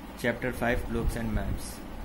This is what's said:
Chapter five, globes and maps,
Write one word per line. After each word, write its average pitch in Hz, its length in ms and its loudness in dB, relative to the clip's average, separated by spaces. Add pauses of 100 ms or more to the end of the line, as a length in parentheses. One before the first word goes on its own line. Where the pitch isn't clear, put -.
(200)
Chapter 120 320 2
five, 120 380 2
globes 117 240 2
and 113 180 0
maps, 98 440 0 (280)